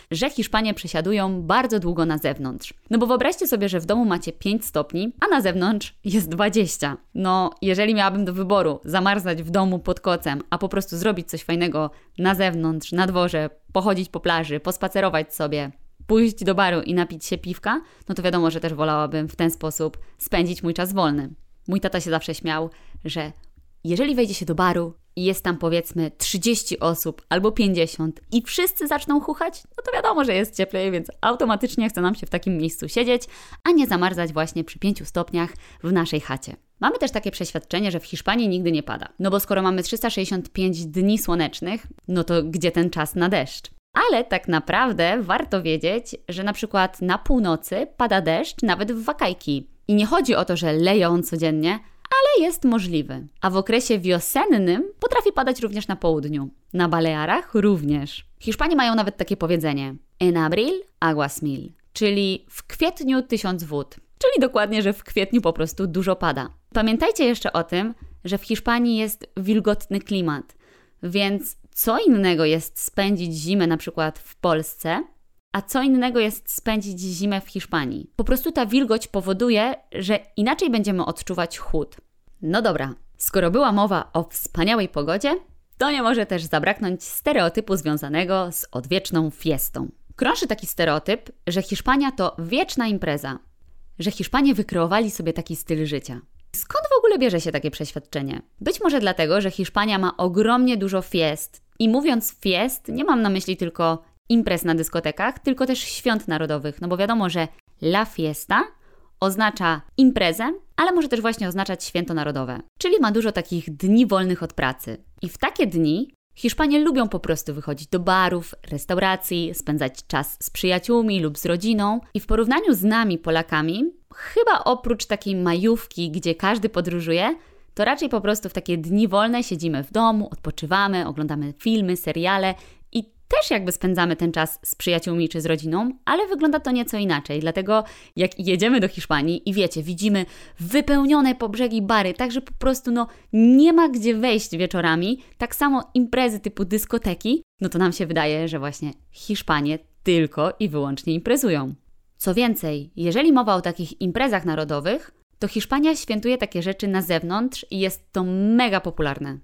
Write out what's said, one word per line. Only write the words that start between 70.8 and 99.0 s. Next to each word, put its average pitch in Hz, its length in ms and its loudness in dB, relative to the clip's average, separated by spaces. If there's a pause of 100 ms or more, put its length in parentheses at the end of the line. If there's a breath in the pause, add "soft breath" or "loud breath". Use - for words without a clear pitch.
więc 196 540 -2 (140)
co - 280 0
innego 196 460 4
jest 156 360 0
spędzić 190 520 -2
zimę 170 340 0
na 165 100 2
przykład 160 420 -4
w - 180 -20
Polsce, 170 680 -2 (480)
a 196 100 -2
co 262 200 0
innego 254 380 4
jest 220 300 -2
spędzić 202 500 -4
zimę 190 400 -2
w - 80 -12
Hiszpanii. 156 680 -6
Po 226 80 0
prostu 262 280 2
ta 277 140 2
wilgoć 226 420 2
powoduje, 214 640 2 (180)
że 196 260 0 (180)
inaczej 269 340 0
będziemy 202 340 0
odczuwać 175 540 -6
chłód. - 380 -2 (460)
No 180 200 2
dobra, 135 320 0 (240)
skoro 180 320 2
była 240 220 4
mowa 202 400 2
o 165 180 0
wspaniałej 202 580 0
pogodzie, 190 480 0 (420)
to 277 120 2
nie 277 120 0
może 226 240 2
też 175 160 -2
zabraknąć 180 640 0
stereotypu 214 720 0
związanego 160 760 -2
z - 200 -8
odwieczną 160 580 0
fiestą. - 580 -4 (280)
Krąży 311 300 0
taki 208 200 -4
stereotyp, 156 680 -2 (140)
że 175 160 0
Hiszpania 269 500 0
to 190 260 -2
wieczna 233 480 -2
impreza, 147 520 -2 (600)
że 175 120 -2
Hiszpanie 269 440 2
wykreowali 196 560 0
sobie 165 220 -4
taki 165 240 -6
styl 156 300 -2
życia. 135 340 -8 (360)
Skąd - 280 -4 (100)
w 508 40 6
ogóle 415 200 4
bierze 220 220 2
się 165 120 -4
takie - 180 -4
przeświadczenie? 143 720 -8 (180)
Być 254 200 -2
może 294 200 2